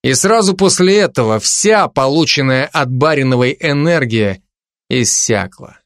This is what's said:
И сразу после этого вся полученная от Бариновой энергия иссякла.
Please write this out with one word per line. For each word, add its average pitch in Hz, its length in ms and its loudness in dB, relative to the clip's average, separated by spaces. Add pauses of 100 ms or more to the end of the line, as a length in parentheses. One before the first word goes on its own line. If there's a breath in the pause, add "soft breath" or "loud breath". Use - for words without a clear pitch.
И 131 120 0
сразу 196 420 0
после 185 420 2
этого 113 420 0
вся 202 480 0
полученная 135 760 0
от 139 260 -4
Бариновой 131 680 0
энергия 139 800 0 (480)
иссякла. 107 960 -4